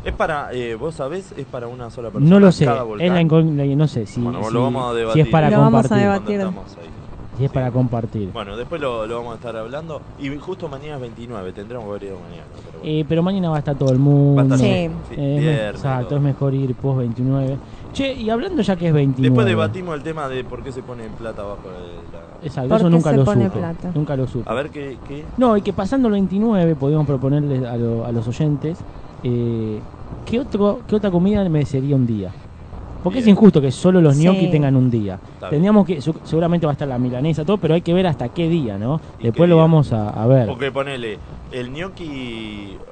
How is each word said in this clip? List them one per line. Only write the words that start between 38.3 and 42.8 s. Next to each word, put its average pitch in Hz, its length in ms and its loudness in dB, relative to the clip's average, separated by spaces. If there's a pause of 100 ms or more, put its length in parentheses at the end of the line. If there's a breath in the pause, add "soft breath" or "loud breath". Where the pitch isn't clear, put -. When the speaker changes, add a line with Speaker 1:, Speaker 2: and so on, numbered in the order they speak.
Speaker 2:
día, 127 300 -2
¿no? 127 220 -2 (180 loud breath)
Speaker 1:
¿Y 117 60 -10
Speaker 2:
Después 117 220 4
Speaker 1:
qué - 20 4
Speaker 2:
lo 170 80 8
Speaker 1:
día? 160 60 8
Speaker 2:
vamos 160 300 6
a, 107 180 0
a 110 160 -2
ver. 127 220 6
Speaker 1:
Porque 127 240 -4
ponele, 131 460 -6 (340)
el 123 200 -8
gnocchi, 120 1040 -10 (160)